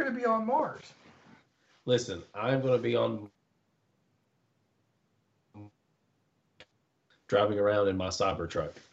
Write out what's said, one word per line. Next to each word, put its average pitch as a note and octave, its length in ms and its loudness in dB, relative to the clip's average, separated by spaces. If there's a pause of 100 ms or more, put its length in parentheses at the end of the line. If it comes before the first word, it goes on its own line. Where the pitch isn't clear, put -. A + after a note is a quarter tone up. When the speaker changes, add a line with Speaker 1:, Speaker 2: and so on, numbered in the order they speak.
Speaker 1:
gonna B3+ 140 -4
be B3 80 -4
on A3 220 0
Mars. - 380 -2 (1000)
Speaker 2:
Listen, A2+ 380 0 (120)
I'm B2+ 280 -2
gonna B2+ 160 4
be A#2 180 0
on, A2+ 320 -2 (4000)
driving G#2 300 2
around G#2 300 4
in F#2+ 100 0
my F#2 100 -2
Cybertruck F2 600 -2 (220)